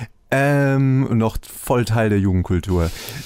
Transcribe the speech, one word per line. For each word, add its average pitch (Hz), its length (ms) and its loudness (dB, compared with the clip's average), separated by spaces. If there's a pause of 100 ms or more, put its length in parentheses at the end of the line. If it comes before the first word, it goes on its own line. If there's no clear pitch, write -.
(300)
Ähm, 135 840 2
noch 113 260 0
voll - 440 -2
Teil 110 240 2
der 101 100 2
Jugendkultur. 90 680 0 (360)